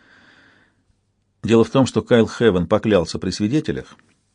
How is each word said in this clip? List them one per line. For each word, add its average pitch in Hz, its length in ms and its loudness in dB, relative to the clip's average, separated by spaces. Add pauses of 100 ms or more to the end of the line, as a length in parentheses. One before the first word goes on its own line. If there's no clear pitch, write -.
(1400)
Дело 113 220 4
в - 60 -16
том, 135 160 2
что - 160 -4
Кайл 113 260 2
Хевен 90 380 0
поклялся 98 520 0
при 95 120 -8
свидетелях. 104 640 -6 (380)